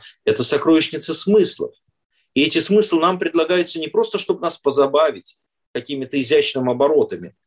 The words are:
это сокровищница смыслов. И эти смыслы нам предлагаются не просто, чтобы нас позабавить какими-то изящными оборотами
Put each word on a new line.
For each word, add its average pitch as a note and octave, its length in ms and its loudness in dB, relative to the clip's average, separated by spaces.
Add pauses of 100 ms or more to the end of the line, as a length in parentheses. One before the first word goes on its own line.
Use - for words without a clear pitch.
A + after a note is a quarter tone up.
(260)
это A2 180 0
сокровищница D#3 680 0
смыслов. - 600 0 (600)
И C3+ 100 2
эти D#3+ 160 0
смыслы F#3 400 2
нам F3+ 200 0
предлагаются E3+ 600 -2
не D#3 80 -8
просто, A3 320 -2
чтобы - 220 -4
нас E3+ 160 -4
позабавить C#3 800 0 (340)
какими-то C3+ 500 -6
изящными B2+ 500 0
оборотами B2 640 0 (120)